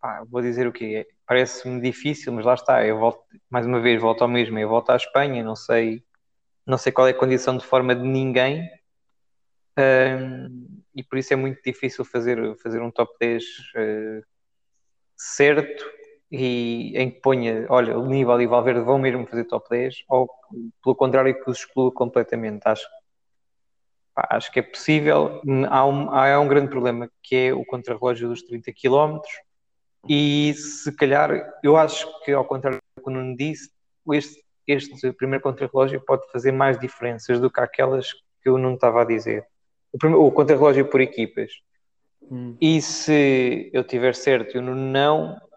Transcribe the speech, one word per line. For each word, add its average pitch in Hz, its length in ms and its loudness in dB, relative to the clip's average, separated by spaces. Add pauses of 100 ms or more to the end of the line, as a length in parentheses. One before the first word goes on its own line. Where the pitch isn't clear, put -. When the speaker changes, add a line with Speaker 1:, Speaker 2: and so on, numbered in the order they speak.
Speaker 1:
Pá, 113 260 -10
vou 120 140 -6
dizer 123 260 -2
o 120 60 -6
quê? 107 340 -8 (180)
Parece-me 127 540 -2
difícil, 127 540 -6
mas 110 120 -4
lá 123 100 4
está. 123 300 2
Eu 110 140 0
volto, 117 220 0 (280)
mais 123 160 -4
uma 120 140 0
vez, 117 220 2
volto 113 220 2
ao 120 40 2
mesmo. 113 320 -2
Eu 107 80 -2
volto 113 220 0
à 123 80 4
Espanha. 135 480 -2
Não 110 100 -8
sei, 117 480 -2 (640)
não 131 120 -2
sei - 140 -2
qual 131 160 4
é 127 40 4
a 127 60 -2
condição 131 400 0
de 117 80 -10
forma 127 300 2
de 123 80 -8
ninguém. 131 640 -2 (1120)
Ahm, 131 880 0 (300)
e 131 80 -12
por - 160 -6
isso 131 140 0
é - 20 2
muito 131 280 -4
difícil 127 400 -6
fazer, 117 540 -4
fazer 117 240 -8
um 117 80 -8
top 117 300 -4
dez, 117 240 -2 (320)
eh, 110 460 -6 (960)
certo - 680 2 (460)
e 123 680 -4
em 127 140 -2
que - 100 -20
ponha, 117 480 0
olha, 120 280 2
o 123 100 -4
Nibali 123 380 2
e - 20 0
Valverde 120 340 2
vão 127 160 2
mesmo 127 300 -2
fazer 117 180 -6
top 113 240 -6
dez, 127 400 -4
ou 127 180 2 (560)
pelo 135 120 2
contrário 131 480 2
que - 40 -8
os 127 120 -6
exclua 131 320 0
completamente. 117 720 -4
Acho, 107 220 -2 (1300)
pá, - 160 -2
acho - 200 -4
que - 80 -2
é 117 40 -2
possível. 151 800 0 (280)
Há 135 160 4
um, 143 240 -2
há 139 300 2
um 147 80 2
grande 139 240 2
problema 120 360 -4 (140)
que - 140 -4
é 127 180 2
o 131 100 -4
contrarrelógio 120 680 -4
dos 117 120 -8
trinta 117 320 -14
quilómetros 151 580 0 (800)
e 147 460 2
se - 400 -10
calhar, 143 580 0 (100)
eu 147 140 8
acho 160 300 2 (160)
que - 80 -2
ao 139 140 2
contrário 131 340 -4 (160)
do - 80 -20
que 135 60 -10
o 131 40 -6
Nuno 127 240 -8
disse, 147 320 -6 (420)
este, 147 320 -2 (240)
este 135 460 -4
primeiro 135 300 -4
contrarrelógio 135 600 -2
pode 135 280 0
fazer 127 200 0
mais 131 280 2
diferenças 120 600 -4
do 127 120 2
que - 100 -2
aquelas 131 500 -2 (300)
que - 80 0
o 131 80 4
Nuno 127 160 0
estava 120 300 4
a - 20 4
dizer. 110 400 -4 (480)
O - 40 -8
prime-, 156 200 4
o 156 120 8
contrarrelógio 139 600 4
por 135 100 2
equipas. 113 500 -2 (800)
Speaker 2:
Hum. 123 300 -12
Speaker 1:
E 160 220 4
se 135 880 2
eu 123 140 0
tiver 127 280 0
certo 123 420 0
e 127 40 -2
o - 20 -8
Nuno 131 300 -6
não, 151 500 0 (160)